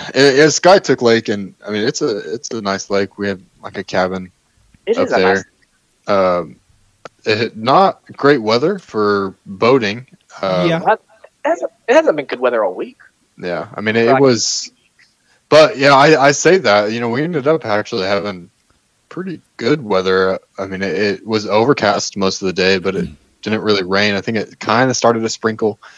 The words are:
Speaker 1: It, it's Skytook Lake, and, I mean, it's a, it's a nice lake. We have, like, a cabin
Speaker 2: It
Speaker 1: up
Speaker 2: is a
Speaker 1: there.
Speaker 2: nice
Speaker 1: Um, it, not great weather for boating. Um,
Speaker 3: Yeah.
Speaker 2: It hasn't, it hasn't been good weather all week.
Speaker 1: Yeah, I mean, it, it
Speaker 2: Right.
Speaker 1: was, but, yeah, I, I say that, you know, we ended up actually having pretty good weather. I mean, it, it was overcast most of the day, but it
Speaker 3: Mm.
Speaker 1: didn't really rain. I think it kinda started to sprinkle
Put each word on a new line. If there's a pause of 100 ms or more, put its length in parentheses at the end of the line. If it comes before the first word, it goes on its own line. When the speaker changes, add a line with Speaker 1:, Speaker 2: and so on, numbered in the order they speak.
(140)
Speaker 1:
It,
it's
Skytook
Lake,
and, (140)
I
mean,
it's
a,
it's
a
nice
lake.
We
have, (200)
like,
a
cabin (560)
Speaker 2:
It
Speaker 1:
up
Speaker 2:
is
a
Speaker 1:
there.
Speaker 2:
nice (600)
Speaker 1:
Um, (680)
it,
not (100)
great
weather
for (120)
boating. (360)
Um,
Speaker 3:
Yeah.
Speaker 2:
It (460)
hasn't, (160)
it
hasn't
been
good
weather
all
week. (400)
Speaker 1:
Yeah,
I
mean,
it,
it
Speaker 2:
Right.
Speaker 1:
was, (800)
but,
yeah,
I,
I
say
that,
you
know,
we
ended
up
actually
having (600)
pretty (160)
good
weather. (200)
I
mean,
it,
it
was
overcast
most
of
the
day,
but
it
Speaker 3:
Mm. (280)
Speaker 1:
didn't
really
rain.
I
think
it
kinda
started
to
sprinkle (200)